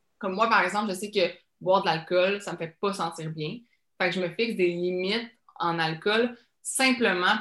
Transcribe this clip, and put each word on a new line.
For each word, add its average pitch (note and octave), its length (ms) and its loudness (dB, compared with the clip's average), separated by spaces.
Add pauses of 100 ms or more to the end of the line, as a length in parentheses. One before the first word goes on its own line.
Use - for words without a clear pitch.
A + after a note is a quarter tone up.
(200)
comme F#3+ 160 -4
moi, A3 120 2
par G#3+ 140 6
exemple, G3+ 280 0
je F3+ 60 -2
sais G3+ 140 -8
que F3+ 240 2 (260)
boire F3+ 220 4
de F#3 60 0
l'alcool, F3+ 540 2
ça F#3 120 -8
me E3+ 40 -8
fait D#3+ 220 -10
pas G3 140 -2
sentir E3 380 -6
bien. D#3 260 -8 (420)
Fait F#3 100 2
que F3 60 -4
je F#3 60 -2
me F3 80 -2
fixe A3 260 -2
des F#3 120 2
limites F3+ 640 -2 (240)
en E3+ 240 -2
alcool, G#3 580 0 (240)
simplement, A3 800 2